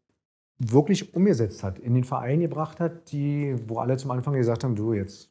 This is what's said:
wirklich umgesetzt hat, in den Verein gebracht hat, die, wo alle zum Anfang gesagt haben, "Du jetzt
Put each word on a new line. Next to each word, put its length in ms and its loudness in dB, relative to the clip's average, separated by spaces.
wirklich 560 4
umgesetzt 500 2
hat, 140 -6
in 160 0
den 100 4
Verein 360 -2
gebracht 380 -2
hat, 320 -6
die, 460 -2
wo 100 -4
alle 180 0
zum 140 -6
Anfang 240 -2
gesagt 300 2
haben, 120 0
"Du 160 0
jetzt 380 -6